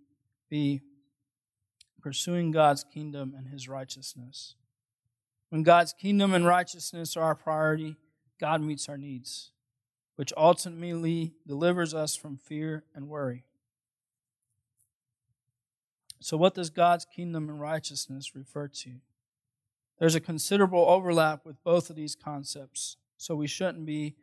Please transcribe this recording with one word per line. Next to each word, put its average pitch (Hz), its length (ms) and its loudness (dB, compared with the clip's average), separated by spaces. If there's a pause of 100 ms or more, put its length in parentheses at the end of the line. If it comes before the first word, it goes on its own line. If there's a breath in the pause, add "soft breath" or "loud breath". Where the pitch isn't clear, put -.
(480)
be 143 340 -2 (1200)
pursuing 170 500 -2
God's 151 320 6
kingdom 143 520 -10
and 135 120 -14
his 135 200 -12
righteousness. 131 880 -14 (920)
When 160 140 -2
God's 170 280 8
kingdom 196 440 2
and 175 100 4
righteousness 175 720 0
are 160 60 0
our 156 120 2
priority, 156 640 -2 (400)
God 156 240 -2
meets 151 280 -6
our 143 80 -12
needs, 135 540 -14 (640)
which - 200 -8
ultimately 165 1000 2 (120)
delivers 165 460 0
us 156 240 -4
from 147 180 -12
fear 156 480 -8 (100)
and 143 140 -14
worry. 135 380 -6 (2750)
So - 160 -6
what 180 180 4
does 170 160 -8
God's 175 360 2
kingdom 165 440 -8
and 151 120 -12
righteousness 147 720 -8
refer 139 320 -12
to? 127 320 -16 (1000)
There's 165 160 4
a 160 40 0
considerable 175 680 4
overlap 165 560 4
with 151 180 -20
both 175 260 4
of 160 60 -16
these 151 200 -10
concepts, - 840 -12 (180)
so - 200 -8
we 147 120 -2
shouldn't 170 380 -6
be 151 380 -6